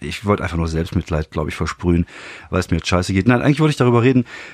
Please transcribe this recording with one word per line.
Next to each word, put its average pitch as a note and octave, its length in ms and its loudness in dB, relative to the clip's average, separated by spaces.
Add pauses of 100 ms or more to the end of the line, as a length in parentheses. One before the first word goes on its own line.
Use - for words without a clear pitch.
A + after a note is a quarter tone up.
ich - 240 -10
wollte G2+ 180 0
einfach E2 140 -4
nur E2 120 0
Selbstmitleid, D#2+ 640 -2
glaub D#2 160 -4
ich, - 80 -8
versprühen, E2+ 520 0 (420)
weil F2+ 120 -2
es - 100 -4
mir F2 80 2
jetzt - 100 -6
scheiße F#2 240 0
geht. F#2+ 160 2
Nein, B2 140 2
eigentlich C#3+ 180 2
wollte D#3 120 4
ich - 40 -4
darüber A#2+ 260 4
reden, B2+ 220 4 (300)